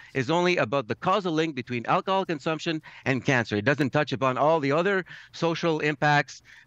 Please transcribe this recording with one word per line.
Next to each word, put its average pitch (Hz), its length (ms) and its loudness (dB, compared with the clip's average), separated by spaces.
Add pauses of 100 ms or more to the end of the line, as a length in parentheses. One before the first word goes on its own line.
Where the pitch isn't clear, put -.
(140)
is 131 160 -2
only 175 260 2
about 131 320 -2
the 117 60 -2
causal 185 400 0
link 156 200 0
between 123 300 -6
alcohol 190 400 0
consumption 160 560 -4 (240)
and 123 180 0
cancer. 120 340 2
It 104 100 0
doesn't 139 240 2
touch 147 240 0
upon 127 240 0
all 156 200 4
the 139 140 0
other 180 320 0 (280)
social 165 480 -2
impacts, 147 600 0 (260)